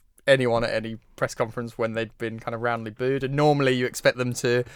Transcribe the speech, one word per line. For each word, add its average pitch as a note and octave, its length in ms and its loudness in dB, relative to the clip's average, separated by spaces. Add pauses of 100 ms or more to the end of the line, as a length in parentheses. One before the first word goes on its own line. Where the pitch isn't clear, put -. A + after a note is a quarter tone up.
(260)
anyone B2 380 4
at A2+ 80 -2
any A2+ 240 -4 (200)
press - 180 -4
conference A#2 420 -6
when A2+ 160 -2
they'd A2+ 260 -4
been A2+ 220 -6
kind A#2 140 -8
of A2+ 80 -8
roundly A#2 280 -4
booed. C3 340 -2
And C3 100 -4
normally C#3+ 400 4
you B2 120 0
expect - 300 2
them B2 180 -2
to, B2 300 2 (120)